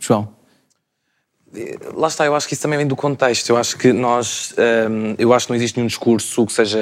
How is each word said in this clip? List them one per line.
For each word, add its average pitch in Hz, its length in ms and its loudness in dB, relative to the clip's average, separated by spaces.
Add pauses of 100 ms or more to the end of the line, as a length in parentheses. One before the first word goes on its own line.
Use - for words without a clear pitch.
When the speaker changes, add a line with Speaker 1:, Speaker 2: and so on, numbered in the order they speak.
Speaker 1:
João? 104 280 0 (1300)
Speaker 2:
Eh, 101 240 -12 (160)
lá 151 140 0
está, 160 180 -2
eu 147 80 2
acho 147 140 -2
que - 60 -4
isso - 80 -8
também 151 160 -2
vem 147 80 0
do 135 100 0
contexto. 131 540 -2
Eu 117 60 4
acho 117 220 -2
que 127 140 6
nós, 120 640 -2
ehm, 110 600 2
eu 117 140 4
acho 123 140 2
que 123 60 -6
não 120 40 -2
existe 117 200 -2
nenhum 120 100 0
discurso 117 600 0
que - 60 -10
seja 110 300 2